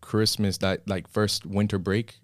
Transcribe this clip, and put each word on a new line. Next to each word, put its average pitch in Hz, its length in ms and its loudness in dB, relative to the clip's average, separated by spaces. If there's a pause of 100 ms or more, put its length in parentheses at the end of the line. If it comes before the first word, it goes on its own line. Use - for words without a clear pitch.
Christmas, 107 580 0
that, 95 300 -2
like, 95 200 -4
first - 380 0
winter 101 320 0
break 98 460 -2